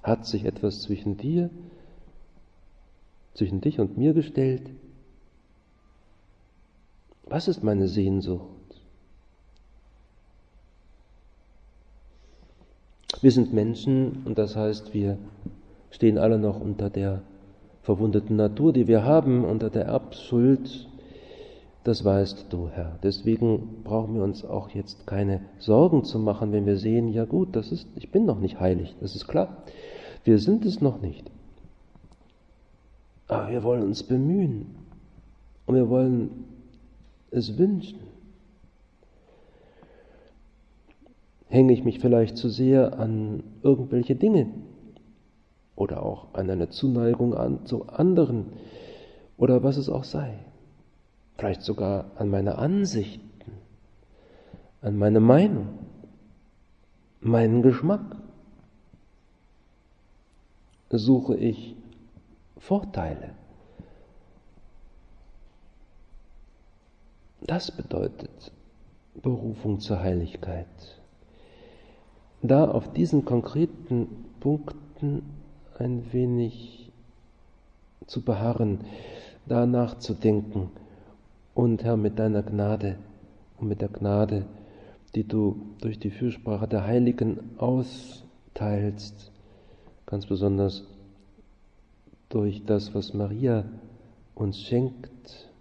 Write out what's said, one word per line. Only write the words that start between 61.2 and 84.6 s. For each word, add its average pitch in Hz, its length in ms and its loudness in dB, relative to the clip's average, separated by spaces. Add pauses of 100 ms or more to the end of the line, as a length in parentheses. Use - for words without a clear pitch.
ich - 360 -4 (840)
Vorteile? 95 720 -6 (4000)
Das - 300 -4
bedeutet - 800 -8 (640)
Berufung 110 640 -4
zur 98 200 -4
Heiligkeit. 87 640 -4 (1800)
Da 135 280 6
auf - 220 -2
diesen 156 320 2
konkreten 123 840 -2 (320)
Punkten - 840 -4 (560)
ein 120 340 -4
wenig 123 800 -2 (1120)
zu - 140 -8
beharren, 113 600 -2 (640)
da 120 180 2
nachzudenken 107 1040 0 (840)
und, 117 300 2
Herr, 117 120 2
mit 107 220 0
deiner 107 240 0
Gnade 104 540 -2 (640)
und 110 100 -4
mit 101 120 -4
der 104 80 -4
Gnade, 101 560 -2 (720)